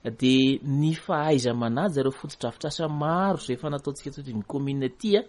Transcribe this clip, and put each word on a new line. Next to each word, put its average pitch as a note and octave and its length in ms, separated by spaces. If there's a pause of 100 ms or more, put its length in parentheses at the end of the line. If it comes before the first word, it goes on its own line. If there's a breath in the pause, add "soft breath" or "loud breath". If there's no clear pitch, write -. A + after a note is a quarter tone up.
de C3 560
ny C#3+ 320
fahaiza D3 640
manaja C3+ 420
ireo C3+ 140
fotodrafitrasa D3 760
maro D#3+ 540
zay B2+ 160
efa D#3 160
nataontsika C#3+ 380
eto C#3+ 100
amin'ny B2 260
commune C#3 380
aty G3+ 320
a, A#3+ 120